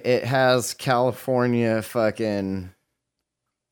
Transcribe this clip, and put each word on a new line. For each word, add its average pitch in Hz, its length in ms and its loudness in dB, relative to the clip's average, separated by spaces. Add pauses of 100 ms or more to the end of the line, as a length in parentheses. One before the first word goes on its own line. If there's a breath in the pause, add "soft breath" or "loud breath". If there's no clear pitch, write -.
it 123 200 2
has 127 480 2
California 123 1080 0
fucking 101 920 -2 (1000)